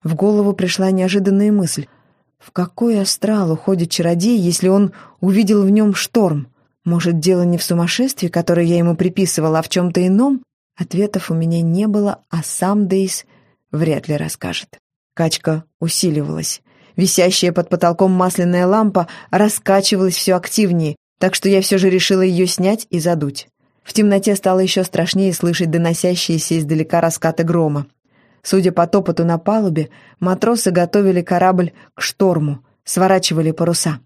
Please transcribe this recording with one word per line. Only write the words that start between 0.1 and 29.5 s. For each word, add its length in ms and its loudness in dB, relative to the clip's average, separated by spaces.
голову 400 2
пришла 360 -2
неожиданная 600 2
мысль. 340 -2
В 140 -20
какой 480 -2
астрал 520 0
уходит 380 0
чародей, 480 0
если 300 0
он 240 4
увидел 420 4
в 80 4
нем 240 4
шторм? 540 0
Может, 320 0
дело 240 2
не 160 2
в 40 -4
сумасшествии, 640 -2
которое 360 0
я 140 2
ему 180 2
приписывала, 640 0
а 40 -2
в 60 -8
чем-то 380 0
ином? 360 2
Ответов 540 -4
у 40 -2
меня 280 -2
не 240 0
было, 420 -2
а 140 -6
сам 440 -2
Дейс 380 -2
вряд 360 -2
ли 80 -2
расскажет. 600 -10
Качка 500 -2
усиливалась. 800 -4
Висящая 560 2
под 180 -2
потолком 420 2
масляная 540 0
лампа 420 2
раскачивалась 840 0
все 220 0
активнее, 600 0
так 160 0
что 140 -2
я 140 4
все 160 0
же 100 4
решила 320 2
ее 260 2
снять 440 -2
и 100 -2
задуть. 480 -4
В 120 -20
темноте 420 2
стало 240 0
еще 240 0
страшнее 480 0
слышать 380 -2
доносящиеся 880 -2
издалека 420 0
раскаты 420 -2
грома. 440 0
Судя 280 2
по 160 2
топоту 380 0
на 140 0
палубе, 500 -2